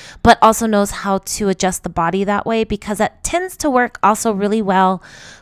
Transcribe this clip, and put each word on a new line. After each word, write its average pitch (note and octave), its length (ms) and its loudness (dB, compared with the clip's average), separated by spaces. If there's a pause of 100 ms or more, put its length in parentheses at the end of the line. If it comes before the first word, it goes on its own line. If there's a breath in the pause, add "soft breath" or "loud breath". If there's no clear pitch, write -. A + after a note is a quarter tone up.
(240 loud breath)
but A#3 180 6
also A3 240 2
knows G3+ 260 0
how G3 260 -4
to - 320 -4
adjust F#3 340 -2
the F3+ 60 -6
body E3+ 340 -2
that G3+ 220 -2
way, A3+ 180 -2
because G#3 360 -6
that - 220 -2
tends F4+ 360 -6
to D4+ 120 -2
work B3 320 0
also G#3+ 300 2
really G#3 300 -2
well F#3+ 420 2 (380 loud breath)